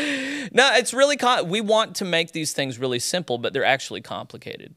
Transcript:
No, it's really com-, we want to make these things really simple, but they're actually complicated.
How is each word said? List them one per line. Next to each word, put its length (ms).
No, 240
it's 180
really 240
com-, 320
we 120
want 360
to 80
make 260
these 220
things 260
really 200
simple, 380
but 160
they're 120
actually 360
complicated. 760